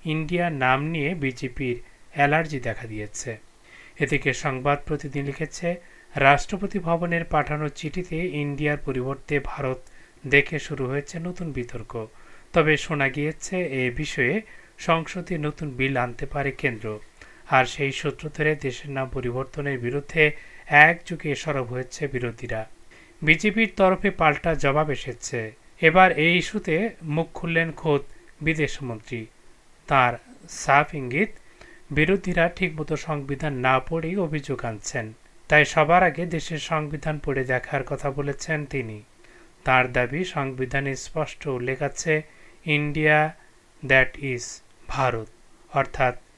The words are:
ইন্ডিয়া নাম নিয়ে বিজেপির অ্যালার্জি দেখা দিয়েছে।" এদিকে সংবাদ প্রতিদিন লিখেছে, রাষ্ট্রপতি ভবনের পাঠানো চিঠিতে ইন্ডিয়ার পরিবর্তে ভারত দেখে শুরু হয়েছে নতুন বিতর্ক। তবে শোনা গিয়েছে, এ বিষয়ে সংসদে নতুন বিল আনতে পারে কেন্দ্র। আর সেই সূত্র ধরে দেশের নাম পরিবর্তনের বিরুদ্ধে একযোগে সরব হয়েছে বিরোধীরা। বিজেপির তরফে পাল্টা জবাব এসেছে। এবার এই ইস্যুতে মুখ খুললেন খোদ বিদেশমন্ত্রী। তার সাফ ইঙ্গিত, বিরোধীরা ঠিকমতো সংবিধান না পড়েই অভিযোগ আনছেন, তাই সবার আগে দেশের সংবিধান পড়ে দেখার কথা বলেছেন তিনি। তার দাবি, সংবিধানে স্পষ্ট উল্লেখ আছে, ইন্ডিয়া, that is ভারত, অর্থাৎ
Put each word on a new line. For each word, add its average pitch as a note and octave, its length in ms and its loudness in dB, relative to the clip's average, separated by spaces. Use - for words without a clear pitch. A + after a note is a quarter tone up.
ইন্ডিয়া E3 440 0
নাম C3+ 360 2
নিয়ে D#3+ 300 -2
বিজেপির B2+ 640 -4
অ্যালার্জি D3+ 480 2
দেখা A#2 280 -6
দিয়েছে।" G#2+ 500 -10
এদিকে C#3 340 2
সংবাদ C#3+ 520 0
প্রতিদিন C#3+ 400 -4
লিখেছে, D#3+ 500 -4
রাষ্ট্রপতি D3 640 4
ভবনের E3+ 460 0
পাঠানো D3+ 440 0
চিঠিতে E3 580 -6
ইন্ডিয়ার D3 500 -2
পরিবর্তে C3+ 680 -2
ভারত C3 340 -4
দেখে C#3+ 320 4
শুরু C3+ 260 -6
হয়েছে C#3+ 340 -4
নতুন E3+ 320 -6
বিতর্ক। A#2 560 -8
তবে D3+ 240 6
শোনা C#3+ 320 -2
গিয়েছে, D#3 560 -4
এ C3 260 -2
বিষয়ে D3 500 -2
সংসদে E3 600 -2
নতুন D3+ 320 -6
বিল C3 280 0
আনতে A#2+ 280 -2
পারে C#3 260 -4
কেন্দ্র। A2+ 480 -4
আর C3 160 6
সেই C#3 260 -2
সূত্র D3 460 -6
ধরে D#3 180 2
দেশের C#3+ 360 -6
নাম C3 180 -4
পরিবর্তনের C3 680 -4
বিরুদ্ধে C#3+ 520 2
একযোগে D#3 680 4
সরব C#3 300 -4
হয়েছে B2+ 420 -6
বিরোধীরা। A#2 640 -6
বিজেপির G#3 540 2
তরফে F#3+ 360 2
পাল্টা D#3 440 2
জবাব D3 340 2
এসেছে। A#2+ 600 -6
এবার F3+ 300 8
এই E3 260 2
ইস্যুতে F3+ 520 -2
মুখ D#3+ 300 -2
খুললেন E3 380 0
খোদ D3 300 0
বিদেশমন্ত্রী। B2+ 840 -4
তার B2+ 260 6
সাফ D3 460 4
ইঙ্গিত, C#3 340 -2
বিরোধীরা F3 580 4
ঠিকমতো D#3 460 -4
সংবিধান C#3+ 580 -4
না C3 260 4
পড়েই E3 380 -2
অভিযোগ D3 480 -2
আনছেন, A2 480 -6
তাই D3+ 180 8
সবার E3 380 6
আগে E3 220 2
দেশের D#3+ 320 -4
সংবিধান D3+ 680 -4
পড়ে C3+ 200 0
দেখার B2+ 400 0
কথা C#3 280 -4
বলেছেন C#3+ 540 -4
তিনি। A#2 360 -6
তার B2+ 300 4
দাবি, B2+ 300 0
সংবিধানে C3+ 720 -2
স্পষ্ট - 520 -6
উল্লেখ C3 340 -4
আছে, D3+ 400 0
ইন্ডিয়া, D3+ 720 4
that C3 380 4
is B2 180 -4
ভারত, A#2+ 400 0
অর্থাৎ C3 420 2